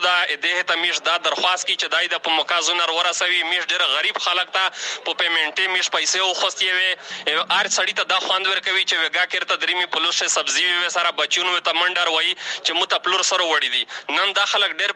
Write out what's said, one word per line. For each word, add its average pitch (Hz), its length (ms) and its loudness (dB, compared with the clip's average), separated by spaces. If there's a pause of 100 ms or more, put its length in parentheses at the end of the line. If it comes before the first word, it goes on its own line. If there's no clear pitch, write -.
دا، 180 80 4 (320)
دې 180 240 2
ته 170 140 2
میش 170 240 0
دا 165 80 2 (120)
درخواست 180 400 0
کی 185 140 0
چې 170 140 -2
دای 175 180 2
د 165 140 -4
په 160 120 2
مقازو 170 400 0
نه 165 200 0
ورسوي. 175 420 0 (100)
میش 180 200 -2
ډېر 180 100 4 (160)
غریب 196 300 -2
خلک 180 280 0
ته 190 80 2 (460)
په - 100 -2
پیمنټې 170 460 0 (100)
میش 180 220 0
پیسې 160 220 0 (100)
وخوستې 185 480 -2
وي. 185 140 2 (680)
هر 202 100 2 (100)
سړي 196 220 0
ته 175 140 -2
دا 190 120 2
خوند 190 280 0
ورکوي 190 360 0
چې 190 140 2
وګا 165 220 2 (100)
کېر 185 160 -2
ته 165 140 0
دریمي 180 220 0 (100)
پلوش 170 260 0 (140)
سبزي 156 320 0
وي 175 280 0
سره 170 240 2
بچیونو 175 320 0 (160)
ته 165 120 0
منډر 175 340 2
وایي 170 180 2 (320)
چې 170 140 0
مو 185 160 0
ته 160 100 -2
پلور 180 280 2
سره 180 180 2
وړي 143 240 2
دي. 123 80 0 (340)
نن 190 240 0
دا 202 140 2
خلک 202 240 2
ډېر 202 160 0